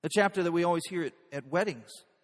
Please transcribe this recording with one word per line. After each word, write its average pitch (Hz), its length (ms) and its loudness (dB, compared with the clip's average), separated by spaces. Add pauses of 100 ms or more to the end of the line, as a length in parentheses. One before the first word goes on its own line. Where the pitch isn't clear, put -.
the 160 80 -4
chapter 196 340 4
that 170 80 2
we 170 120 2
always 175 260 2
hear 175 140 -4
at, 135 100 -4 (200)
at 139 140 -8
weddings. 156 440 -2 (320)